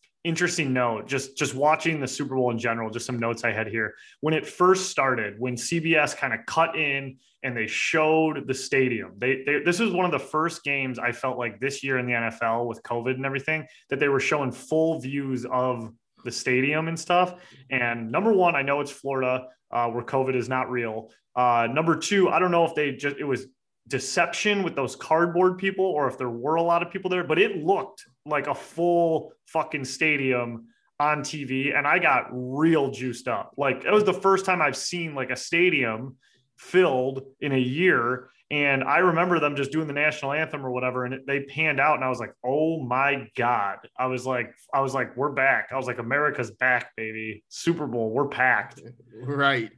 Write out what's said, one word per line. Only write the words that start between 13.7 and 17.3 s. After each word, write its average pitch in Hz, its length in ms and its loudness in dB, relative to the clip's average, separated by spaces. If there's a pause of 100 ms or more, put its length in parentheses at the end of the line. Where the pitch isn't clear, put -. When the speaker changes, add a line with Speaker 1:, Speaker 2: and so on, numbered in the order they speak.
Speaker 1:
that 143 100 -2
they 143 100 4
were 135 100 2
showing 139 320 0
full 160 480 0
views 135 460 -6
of 123 460 -2 (320)
the 120 80 -6
stadium 139 560 0
and 165 120 -4
stuff. 180 420 2 (300)